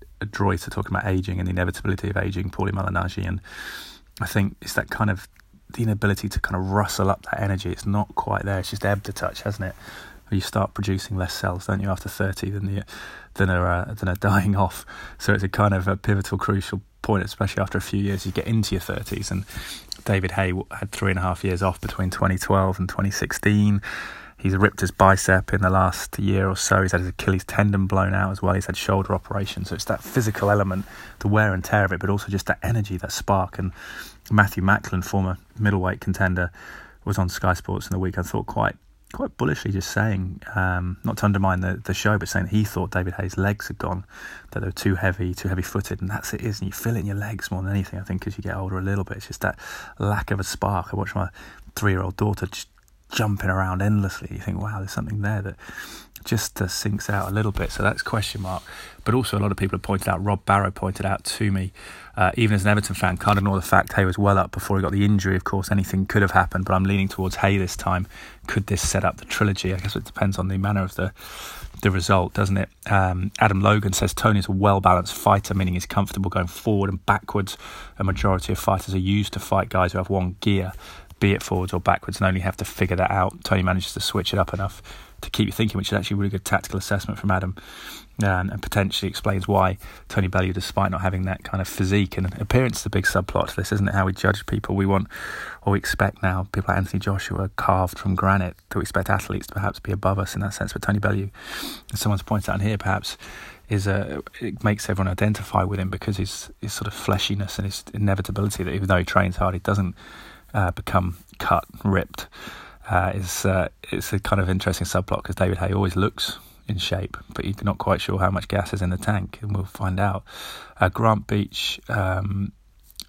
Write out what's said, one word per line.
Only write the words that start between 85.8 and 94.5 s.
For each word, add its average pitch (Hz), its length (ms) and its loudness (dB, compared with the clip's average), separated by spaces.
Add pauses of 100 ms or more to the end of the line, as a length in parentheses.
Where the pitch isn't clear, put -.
is - 60 -2
actually 101 200 0
a 98 40 0
really 101 120 0
good 95 140 -6
tactical - 340 0
assessment 101 400 -2
from 98 140 0
Adam, 92 240 0 (640)
um, 95 280 2
and - 120 -8
potentially 98 480 0
explains 98 380 -2
why 95 300 4 (300)
Tony 92 200 2
Bellew, 92 240 2
despite 95 400 0
not 90 80 -2
having 92 240 0
that 92 180 -4
kind - 180 -4
of 92 60 -2
physique, 98 500 2
and 92 240 0
appearance 123 400 2
is - 60 -6
a 104 40 -2
big 95 140 2
subplot - 440 2
to - 80 -8
this, 101 160 -2
isn't 101 160 4
it? 95 60 0
How 95 120 4
we 95 60 2
judge 98 340 0
people. 101 300 -2